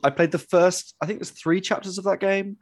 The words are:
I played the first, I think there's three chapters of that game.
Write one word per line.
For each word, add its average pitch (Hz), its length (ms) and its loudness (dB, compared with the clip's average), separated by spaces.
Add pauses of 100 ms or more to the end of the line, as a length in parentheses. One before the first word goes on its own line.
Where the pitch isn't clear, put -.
I 139 80 4
played 165 200 2
the 180 60 -2
first, 180 640 2
I 156 60 -6
think 208 120 -6
there's - 120 -12
three 175 300 -2
chapters 190 360 -4
of 190 80 -8
that 196 140 0
game. 196 420 -2